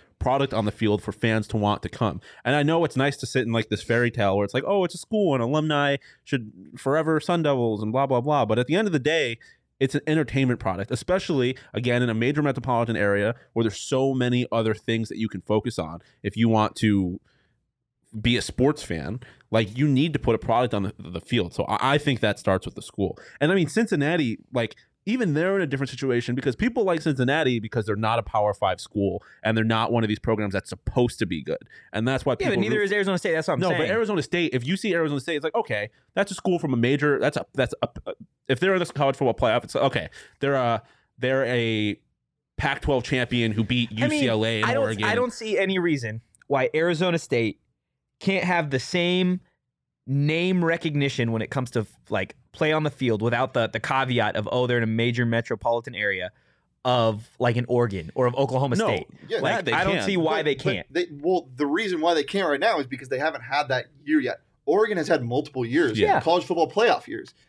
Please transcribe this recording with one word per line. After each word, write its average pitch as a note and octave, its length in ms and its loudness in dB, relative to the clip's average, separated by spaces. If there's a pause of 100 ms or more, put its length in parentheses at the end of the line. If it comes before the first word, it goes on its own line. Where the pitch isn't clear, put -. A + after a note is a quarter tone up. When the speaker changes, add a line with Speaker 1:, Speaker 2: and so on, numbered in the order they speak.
(200)
Speaker 1:
product C3+ 340 2
on G#2 120 0
the G#2 60 0
field G#2 320 0
for G2+ 80 -6
fans A2 380 0
to A2+ 80 -2
want G#2 260 0
to - 60 -4
come. F#2+ 300 -2 (260)
And C3 100 0
I D3 80 2
know E3 200 2
it's - 140 -2
nice C#3 200 0
to - 100 -10
sit C3 180 0
in, A#2 60 -4
like, A2+ 180 0
this G#2 140 -4
fairy A#2+ 260 2
tale G2+ 280 2
where G2+ 80 2
it's - 80 -6
like, C3 120 0
"Oh, G3 180 2
it's F3 120 -4
a - 20 -12
school G3+ 360 0
and B2 100 2
alumni C#3+ 540 0 (260)
should A2+ 280 -4 (260)
forever D3+ 420 2
Sun F3 240 0
Devils A#2+ 400 2
and A2 80 -4
blah, C#3 160 0
blah, B2 140 2
blah." C#3 240 2
But A2 140 2
at B2 80 0
the D3+ 80 0
end G#3+ 120 2
of F3 60 -4
the C#3+ 60 2
day, C3+ 380 0 (420)
it's C3+ 160 2
an C#3 100 -2
entertainment C3+ 540 2
product, F#2+ 320 -4
especially, C3 680 0 (160)
again, A#2+ 300 0
in A#2+ 60 0
a A2+ 40 0
major C#3 300 0
metropolitan A#2+ 520 0
area G2+ 380 2 (200)
where A#2 100 2
there's G#2+ 180 -2
so C3+ 320 0
many B2 380 2
other A2 240 0
things A2+ 340 -2
that - 80 -10
you A2 100 -2
can F#2+ 140 -8
focus G#2+ 380 0
on D#2+ 220 -6 (200)
if G#2+ 160 -6
you A#2 100 4
want A2 300 2
to G2 420 2 (1000)
be A#2+ 180 2
a - 40 -2
sports - 420 0
fan. E2+ 360 -6 (300)
Like, A2 280 0
you D3 100 2
need D3 260 2
to C#3 60 0
put A2+ 160 2
a - 20 2
product A#2+ 360 0
on G2+ 100 0
the, G2+ 140 -4
the F2 240 -10
field. G2 320 -2
So - 120 -2
I, C3+ 300 0
I - 20 4
think C#3 240 0
that G#2 180 0
starts F#2+ 260 0
with F2+ 100 -10
the - 60 -14
school. - 360 -4 (240)
And, D#3 100 2
I G3 40 2
mean, E3+ 120 2
Cincinnati, D#3 680 0 (160)
like, A#2 220 -2 (320)
even G#3+ 260 0
they're F3+ 220 0
in F#3+ 80 0
a D3+ 40 -2
different C3+ 220 -4
situation B2 460 -2
because C3 200 -2
people A#3 280 0
like E3+ 180 0
Cincinnati C3 580 2
because G#2+ 280 -4
they're G#2 80 0
not A2+ 240 0
a A2 40 -2
Power G#2 300 2
Five F#2+ 260 0
school G2 440 -2 (200)
and A2 140 2
they're A2 60 2
not A2 280 2
one A#2 120 2
of G#2+ 60 2
these G#2 100 0
programs G#2+ 340 -2
that's - 160 -4
supposed - 500 -2
to A2 60 0
be E2 160 -4
good. - 160 -4 (340)
And A2+ 160 -2
that's C3 160 -2
why C3 100 2
Speaker 2:
Yeah, F4 160 -2
Speaker 1:
people G#3 80 2
Speaker 2:
but - 40 2
neither B2 160 0
Speaker 1:
root G#3 60 0
Speaker 2:
is G3 100 0
Arizona G3 240 0
State. F3 160 0
That's D#3+ 140 -2
what E3 80 0
I'm B2+ 60 -2
Speaker 1:
No, F#3 80 2
Speaker 2:
saying. F3 120 0
Speaker 1:
but D#3+ 80 0
Arizona G#3 320 0
State, E3+ 320 -2
if B2 100 0
you F3+ 140 -2
see G3 160 -2
Arizona D3+ 260 0
State, D#3 180 -4
it's C#3 60 -6
like, D#3 120 -2
okay, G#2+ 340 -4 (240)
that's G3 180 0
a F#3 40 -10
school F3+ 240 0
from D3 120 -2
a A#2+ 60 2
major, C#3 420 2
that's D3 160 0
a, - 200 -6
that's B2+ 260 0
a, - 80 -2 (580)
if B2+ 120 0
they're F#3+ 140 2
in F#3 60 2
this E3+ 120 -4
college C#3 240 0
football B2 180 2
playoff, A#2+ 300 2
it's - 120 -8
okay. A#2+ 320 0 (320)
They're C#3 160 0
a, A#2+ 280 0 (340)
they're C3 280 0
a A2+ 540 0 (580)
Pac-twelve C#3 460 0
champion A#2+ 500 0
who A2 100 0
beat A#2+ 260 -2 (100)
Speaker 2:
I - 80 0
mean, D4+ 60 0
Speaker 1:
U D4+ 60 0
C C#4 80 2
L A2 180 2
A A2+ 160 0
and G#2+ 80 0
Speaker 2:
I B3 60 2
don't, C#4 80 0
Speaker 1:
Oregon. G#3 220 -2
Speaker 2:
I G#3+ 100 0
don't B3 180 -2
see G#3+ 240 -4
any F#3+ 220 0
reason B2 420 -2 (240)
why C3 300 0
Arizona E3+ 420 2
State A#2 420 -2 (600)
can't F#3+ 240 0
have E3+ 260 0
the C3+ 100 0
same F3+ 640 0 (640)
name D#3+ 580 2
recognition D3 680 0
when A2+ 100 -2
it A2 80 -6
comes B2+ 220 -4
to, A2 160 -2 (220)
like, G2 260 -4 (160)
play D#3 220 0
on D#3 100 0
the D3+ 60 0
field A2+ 320 -2
without A#2+ 320 0
the, A2+ 160 0
the A2 100 -6
caveat B2 560 0
of, G#2+ 160 -4
"Oh, B2+ 160 0
they're A#2+ 100 2
in A#2 60 2
a A2 40 0
major A#2 380 0
metropolitan A#2 720 -2
area," F#2+ 360 -4 (520)
of, A2+ 460 2 (100)
like, A#2+ 160 2
an A#2+ 120 -2
Oregon G#2 460 0
or B2+ 120 2
of B2 100 0
Oklahoma C3+ 400 0
Speaker 1:
No, G#3+ 120 0
Speaker 2:
State. A2+ 200 -2 (220)
Speaker 3:
yeah, A4 100 -2
Speaker 2:
Like, - 180 0
Speaker 1:
that - 80 -4
they B2 60 -2
Speaker 2:
I D#3+ 120 2
don't G3 140 2
Speaker 1:
can. - 80 0
Speaker 2:
see G3 120 0
why D#3+ 220 2
Speaker 3:
But, D3+ 60 -2
Speaker 2:
they C#3+ 100 2
Speaker 3:
but C#3 80 -10
Speaker 2:
can't. B2+ 300 -2
Speaker 3:
they, F3 180 0
well, D3+ 440 -2
the D3 120 0
reason F3+ 340 0
why E3+ 120 4
they D3 100 2
can't F#3+ 260 -2
right C#3+ 100 0
now F#3+ 200 2
is C3 80 -4
because C3 220 -10
they C3 100 0
haven't C#3+ 220 -2
had C3+ 280 -2
that B2+ 160 0 (180)
year D3+ 160 2
yet. B2 220 -4 (240)
Oregon G#3 320 4
has D3+ 100 -2
had D3 160 2
multiple B2 420 -2
years, A#2+ 320 2
Speaker 1:
Yeah. F#4+ 180 6
Speaker 2:
Yeah. - 60 2
Speaker 3:
college E3+ 220 4
football E3 260 0
playoff G#3+ 380 2
years, - 260 -12 (160)